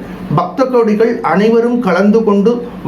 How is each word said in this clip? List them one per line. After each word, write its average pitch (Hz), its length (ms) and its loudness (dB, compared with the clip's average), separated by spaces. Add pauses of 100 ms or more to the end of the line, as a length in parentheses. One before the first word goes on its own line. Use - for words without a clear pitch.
(380)
பக்த 262 340 -2
கோடிகள் 226 400 2 (200)
அனைவரும் 226 540 2
கலந்து 202 420 2
கொண்டு 202 240 2 (360)